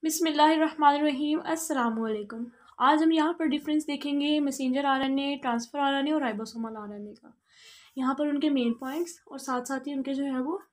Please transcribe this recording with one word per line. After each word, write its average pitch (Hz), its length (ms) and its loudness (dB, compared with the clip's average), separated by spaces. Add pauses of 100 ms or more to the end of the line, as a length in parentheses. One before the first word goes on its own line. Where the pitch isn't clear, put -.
बिस्मिल्लाहिर्रहमानिर्रहीम, 302 1400 4
अस्सलाम 269 520 -2
वालेकुम। 220 520 -6 (340)
आज 311 240 6
हम 320 100 6
यहाँ 320 200 2
पर 330 120 -2
डिफरेंस 302 400 0
देखेंगे 285 540 0
मैसेंजर 269 460 0
आरएनए, 269 500 0
ट्रांसफर 240 440 -4
आरएनए 277 320 2
और 311 120 0
ribosomal 226 540 -6
आरएनए 208 360 -12
का। 233 180 -20 (680)
यहाँ 262 180 0
पर 294 120 0
उनके 294 220 2
मेन 247 240 2
पॉइंट्स 294 540 -6
और 277 120 -12
साथ 254 220 -4
साथ 262 260 -6
ही 285 60 -6
उनके 269 200 -4
जो 277 100 -2
है 262 180 -2
वो 330 200 -4 (120)